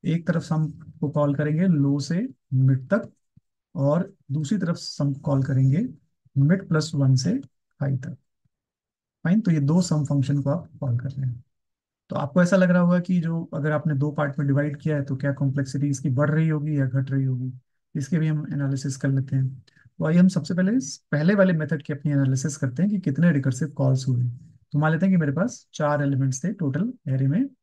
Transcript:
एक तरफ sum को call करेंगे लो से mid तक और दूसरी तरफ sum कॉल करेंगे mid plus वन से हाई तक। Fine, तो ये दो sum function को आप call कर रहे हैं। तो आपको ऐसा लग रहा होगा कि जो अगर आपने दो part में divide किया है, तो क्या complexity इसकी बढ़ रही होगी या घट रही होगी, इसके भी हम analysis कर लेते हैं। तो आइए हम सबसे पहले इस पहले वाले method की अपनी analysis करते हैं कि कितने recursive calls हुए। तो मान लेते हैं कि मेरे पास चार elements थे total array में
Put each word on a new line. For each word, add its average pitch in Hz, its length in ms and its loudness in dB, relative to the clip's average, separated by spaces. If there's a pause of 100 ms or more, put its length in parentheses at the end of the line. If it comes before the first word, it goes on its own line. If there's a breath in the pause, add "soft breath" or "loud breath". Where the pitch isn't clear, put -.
एक 165 220 -2
तरफ 165 140 0
sum 156 260 -2 (320)
को 151 100 -2
call 143 260 0
करेंगे 151 320 0
लो 143 320 2
से 185 300 -4 (240)
mid 131 340 2
तक - 240 -2 (640)
और 147 380 0 (180)
दूसरी 156 260 -2
तरफ 170 180 -2
sum - 380 -4
कॉल 135 300 -2
करेंगे 135 460 2 (480)
mid 165 300 2
plus 156 280 0
वन 135 200 4
से 170 160 0 (500)
हाई 135 160 -2
तक। - 200 -10 (1040)
Fine, 196 180 2
तो 185 100 0
ये 156 80 4
दो 151 220 4
sum 151 240 0
function 143 360 0
को 139 80 -2
आप 165 200 -4 (100)
call 120 180 -2
कर 135 120 -4
रहे 131 200 -6
हैं। - 140 -10 (680)
तो - 60 -8
आपको 165 280 2
ऐसा 175 120 2
लग 180 160 4
रहा 175 100 6
होगा 175 180 4
कि 175 220 0
जो 165 320 -4
अगर 151 180 -2
आपने 151 240 0
दो 147 160 0
part 143 280 -4
में 139 80 0
divide 143 300 0
किया 156 180 -2
है, 139 80 -2
तो 135 120 -4
क्या 139 180 -2
complexity 139 540 -2
इसकी 139 220 -2
बढ़ 139 200 2
रही 160 200 2
होगी 151 300 -2
या 135 60 2
घट 131 260 -2
रही 135 120 0
होगी, 131 300 -4 (420)
इसके 156 240 -2
भी 156 80 0
हम 151 260 -2
analysis 139 440 -4
कर 143 120 -2
लेते 135 260 -2
हैं। 131 300 -2 (340 soft breath)
तो 160 60 -2
आइए 160 120 4
हम 180 100 8
सबसे 180 260 0
पहले 185 180 2
इस 262 260 -2 (140)
पहले 160 240 2
वाले 190 180 4
method 156 280 -2
की 151 120 -6
अपनी 143 180 -4
analysis 139 460 0
करते 131 260 -2
हैं 208 80 2
कि 202 80 -2
कितने 165 320 2
recursive 139 360 0
calls 131 400 0
हुए। 123 160 0 (480)
तो 143 80 0
मान 156 120 2
लेते 165 140 0
हैं 190 80 4
कि 180 40 4
मेरे 147 140 2
पास 175 420 -4
चार 147 280 0
elements 135 420 0
थे 185 100 -2
total 160 400 -2 (140)
array 131 200 0
में 233 220 0 (140)